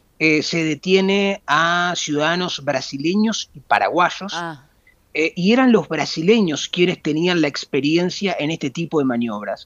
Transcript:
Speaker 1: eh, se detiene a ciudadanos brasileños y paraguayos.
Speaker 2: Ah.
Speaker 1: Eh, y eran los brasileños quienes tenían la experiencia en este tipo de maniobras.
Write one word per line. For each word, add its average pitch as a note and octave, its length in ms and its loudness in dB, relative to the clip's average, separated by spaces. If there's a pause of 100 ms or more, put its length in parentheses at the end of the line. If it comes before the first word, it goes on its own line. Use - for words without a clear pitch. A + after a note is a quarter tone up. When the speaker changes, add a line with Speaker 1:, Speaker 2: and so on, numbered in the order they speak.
(220)
Speaker 1:
eh, D#3 200 4
se E3 220 -4
detiene F#3+ 840 2
a E3+ 500 0
ciudadanos D#3 680 -2
brasileños D3+ 920 -2
y C3+ 60 -20
paraguayos. D#3 720 0
Speaker 2:
Ah. E3 320 -10 (480)
Speaker 1:
Eh, D#3+ 200 -2
y F#3 200 2
eran B3+ 180 6
los F3 160 4
brasileños D#3+ 800 0
quienes F3 320 0
tenían E3 400 0
la D3+ 80 2
experiencia E3 880 -2
en D3 120 -2
este D#3+ 180 -4
tipo D#3+ 300 -4
de C#3 80 2
maniobras. A2+ 600 -4